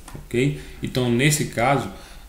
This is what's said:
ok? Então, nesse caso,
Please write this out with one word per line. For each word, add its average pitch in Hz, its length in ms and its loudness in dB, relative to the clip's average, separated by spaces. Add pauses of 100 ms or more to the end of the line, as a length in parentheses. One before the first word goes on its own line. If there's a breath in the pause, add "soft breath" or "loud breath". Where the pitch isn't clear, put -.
(140)
ok? 143 460 0 (220 loud breath)
Então, 123 280 0
nesse 139 360 4
caso, 117 440 2 (380 loud breath)